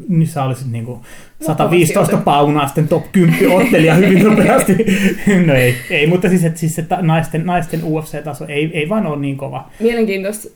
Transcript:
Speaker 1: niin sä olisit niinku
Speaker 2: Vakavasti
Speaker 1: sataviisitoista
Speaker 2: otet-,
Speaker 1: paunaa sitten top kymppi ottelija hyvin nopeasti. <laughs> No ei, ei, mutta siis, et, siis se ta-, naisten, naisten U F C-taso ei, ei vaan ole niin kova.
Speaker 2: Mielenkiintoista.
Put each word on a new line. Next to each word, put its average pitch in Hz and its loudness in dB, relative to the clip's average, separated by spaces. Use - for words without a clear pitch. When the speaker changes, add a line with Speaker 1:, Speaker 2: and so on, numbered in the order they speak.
Speaker 1:
niin 165 2
sä 143 -6
olisit 131 -6
niinku 117 -8
Speaker 2:
Vakavasti - -18
Speaker 1:
sataviisitoista 175 2
Speaker 2:
otet-, 156 -4
Speaker 1:
paunaa 147 2
sitten 160 -2
top 160 0
kymppi 170 4
ottelija 160 4
hyvin 185 6
nopeasti. 214 4
<laughs> 190 0
No 143 4
ei, 123 2
ei, 151 0
mutta 180 2
siis, 175 2
et, 165 -2
siis 160 -4
se 165 -6
ta-, 170 -4
naisten, 160 -2
naisten 170 -4
U 156 -4
F - -16
C-taso 151 -12
ei, 151 -4
ei 151 -4
vaan 208 -2
ole 147 -6
niin 139 -6
kova. 135 -12
Speaker 2:
Mielenkiintoista. 214 -4